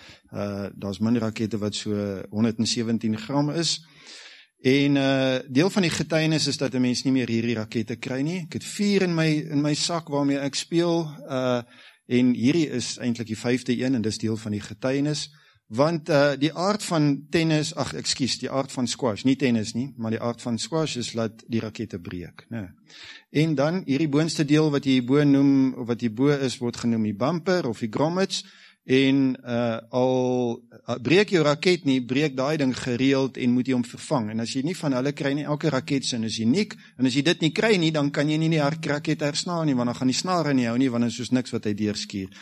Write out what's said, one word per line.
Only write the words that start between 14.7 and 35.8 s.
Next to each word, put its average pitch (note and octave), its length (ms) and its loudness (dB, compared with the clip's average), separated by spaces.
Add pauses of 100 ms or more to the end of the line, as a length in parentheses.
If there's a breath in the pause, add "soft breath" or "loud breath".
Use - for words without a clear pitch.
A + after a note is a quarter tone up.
Want, D3+ 420 0
eh, C#3+ 300 6
die D3+ 140 2
aard G3+ 300 0
van D3 460 2
tennis, D#3 460 2
ag, C3+ 180 -4
ekskuus, - 460 -4
die B2 100 -6
aard C3+ 220 -4
van B2+ 160 -2
squash, A2+ 360 -2
nie C3 120 4
tennis A#2 380 0
nie, C3 240 -6
maar A2+ 140 -4
die A2+ 100 -2
aard A#2+ 200 -4
van A#2+ 160 -4
squash D#3 380 -2
is A#2 180 -8
laat A2+ 360 -4
die A2+ 100 0
rakette G#2+ 400 -8
breek, F2 500 -12
né? G#2+ 200 -10 (600 loud breath)
En D#3 260 2
dan D#3+ 300 0
hierdie C#3+ 220 0
boonste D#3 380 0
deel D3+ 260 4
wat C#3 120 0
hier C3 200 4
bo C#3+ 200 4
noem, C#3 500 6
of B2+ 140 -10
wat A#2 140 -2
hier A#2 120 0
bo C3 160 2
is, C#3 280 0
word A#2+ 200 -4
genoem A#2 260 0
die G#2+ 120 0
bumper D#3 520 0
of A2 120 -6
die A2+ 120 -6
grommets. E3+ 540 0 (400 loud breath)
En, C3+ 580 4
eh, A#2+ 360 -2 (100)
al, B2+ 720 0 (240)
eh, B2 140 -4
breek E3+ 280 4
jou F3 140 4
raket D#3 400 2
nie, C3 220 2
breek C3 320 -2
daai C#3+ 200 0
ding C3 200 0
gereeld C3+ 600 0
en B2 140 2
moet B2 140 2
jy C3 80 0
hom B2 100 2
vervang. A#2+ 460 -4
En A2 100 -6
as A2+ 140 -4
jy C3+ 100 -2
nie E3+ 120 -2
van D3 180 -2
hulle B2+ 180 0
kry C#3 220 -2
nie, D3 100 -4
elke D3 260 -2
raket C3+ 360 -2